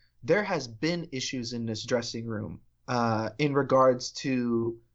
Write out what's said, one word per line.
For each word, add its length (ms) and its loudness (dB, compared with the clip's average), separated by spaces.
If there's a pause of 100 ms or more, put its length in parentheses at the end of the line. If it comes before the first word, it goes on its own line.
(240)
there 200 2
has 240 -2
been 440 -2
issues 420 -6
in 120 -4
this 200 -4
dressing 400 -2
room, 340 -6 (280)
uh, 500 0
in 160 0
regards 580 4
to, 680 0 (180)